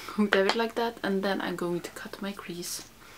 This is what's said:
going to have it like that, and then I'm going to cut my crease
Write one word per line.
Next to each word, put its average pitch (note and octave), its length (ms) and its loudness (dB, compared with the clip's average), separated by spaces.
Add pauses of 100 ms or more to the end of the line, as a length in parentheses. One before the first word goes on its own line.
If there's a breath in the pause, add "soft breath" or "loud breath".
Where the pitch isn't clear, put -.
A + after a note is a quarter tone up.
(160)
going G#3 140 4
to G3 80 6
have G3 80 6
it G#3+ 100 4
like A3+ 200 0
that, A#3 260 0
and G3 200 2
then G3 200 2
I'm F3+ 140 -2
going F3 240 0
to - 100 -10
cut - 320 -10
my G3+ 100 -4
crease - 560 -8 (300 loud breath)